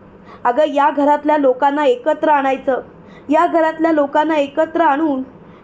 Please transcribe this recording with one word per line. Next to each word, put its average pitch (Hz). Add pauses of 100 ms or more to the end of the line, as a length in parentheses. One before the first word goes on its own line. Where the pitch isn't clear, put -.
(440)
अगं, 269
या 285
घरातल्या 294
लोकांना 285
एकत्र 302
आणायचं, 269 (480)
या 311
घरातल्या 320
लोकांना 302
एकत्र 311
आणून 294 (420)